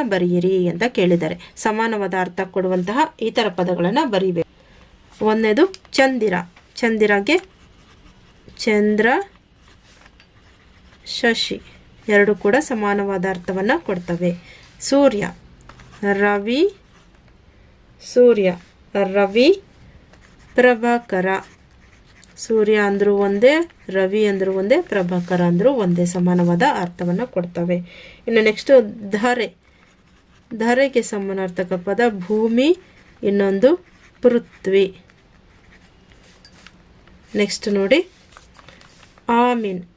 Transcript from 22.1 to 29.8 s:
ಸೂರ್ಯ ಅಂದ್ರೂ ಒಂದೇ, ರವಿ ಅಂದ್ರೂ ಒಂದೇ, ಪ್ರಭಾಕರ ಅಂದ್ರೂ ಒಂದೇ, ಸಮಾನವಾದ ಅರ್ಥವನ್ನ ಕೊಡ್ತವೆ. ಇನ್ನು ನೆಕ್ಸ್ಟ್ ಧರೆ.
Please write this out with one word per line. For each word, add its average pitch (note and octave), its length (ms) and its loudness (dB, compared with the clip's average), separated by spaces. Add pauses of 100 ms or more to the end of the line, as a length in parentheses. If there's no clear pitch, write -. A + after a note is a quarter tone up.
ಸೂರ್ಯ G#3+ 400 0
ಅಂದ್ರೂ G3+ 400 2
ಒಂದೇ, A3 520 2 (200)
ರವಿ F#3+ 380 0
ಅಂದ್ರೂ F#3+ 260 0
ಒಂದೇ, G3+ 280 0
ಪ್ರಭಾಕರ F3+ 640 -2
ಅಂದ್ರೂ F3 300 2
ಒಂದೇ, F3+ 320 0
ಸಮಾನವಾದ F3 580 0 (180)
ಅರ್ಥವನ್ನ F3 440 -4
ಕೊಡ್ತವೆ. F3 520 -4 (520)
ಇನ್ನು A3+ 160 2
ನೆಕ್ಸ್ಟ್ G#3+ 260 -2 (400)
ಧರೆ. A3+ 440 -2 (1000)